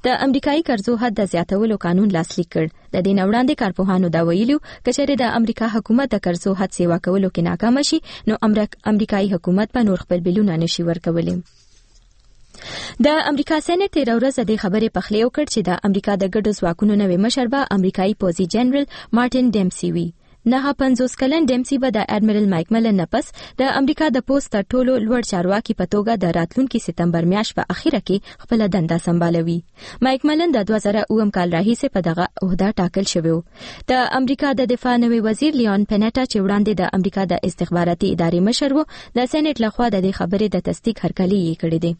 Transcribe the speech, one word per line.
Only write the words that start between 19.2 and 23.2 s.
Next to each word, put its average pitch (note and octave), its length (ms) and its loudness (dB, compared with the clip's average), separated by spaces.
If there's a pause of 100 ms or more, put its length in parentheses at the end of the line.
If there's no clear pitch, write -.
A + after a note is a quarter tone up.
ډیمسي F#3 340 -2
وي. E3+ 180 -2 (360)
نهه C4+ 280 2
پنځوس B3+ 420 0
کلن D4+ 300 2
ډیمسي B3+ 360 0
به C4 140 0
د G#3 180 0
اډمیرل G#3+ 360 2
مایک E3 260 0
ملن A3+ 240 2
نه E3 60 0
پس B3+ 220 -2 (320)